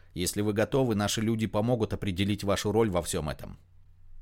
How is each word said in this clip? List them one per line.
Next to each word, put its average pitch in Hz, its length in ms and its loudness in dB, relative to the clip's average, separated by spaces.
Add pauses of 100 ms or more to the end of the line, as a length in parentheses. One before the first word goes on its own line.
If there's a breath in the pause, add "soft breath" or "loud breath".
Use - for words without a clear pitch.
(140)
Если 87 280 -2
вы 107 100 2
готовы, 110 440 2
наши 101 260 0
люди 110 260 0
помогут 110 460 0
определить 98 500 -2
вашу 98 300 0
роль 113 160 4
во 87 120 2
всём 80 280 -4
этом». - 280 -10 (640)